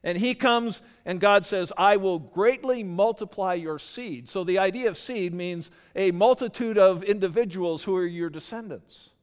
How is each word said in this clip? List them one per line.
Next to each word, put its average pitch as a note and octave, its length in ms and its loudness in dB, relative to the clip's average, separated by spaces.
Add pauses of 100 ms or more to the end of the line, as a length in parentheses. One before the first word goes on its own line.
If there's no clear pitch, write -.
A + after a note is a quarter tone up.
And F3 140 -2
he B3 160 0
comes, A#3 460 0 (240)
and F3+ 160 -6
God G3+ 260 6
says, F#3 300 -4
"I G3+ 200 6
will F#3+ 220 0
greatly A#3+ 640 0
multiply F#3+ 720 -2
your D#3+ 240 -6
seed." D#3 500 -12
So F#3+ 140 -4
the F3+ 160 2
idea G3 300 0
of F3 100 -4
seed F#3+ 340 -4
means F3 380 -8 (240)
a F#3+ 160 2
multitude A3+ 680 2
of F#3+ 280 6
individuals F#3 800 -2
who G3 120 -2
are F3+ 100 0
your E3+ 220 -6
descendants. D#3 800 -14 (120)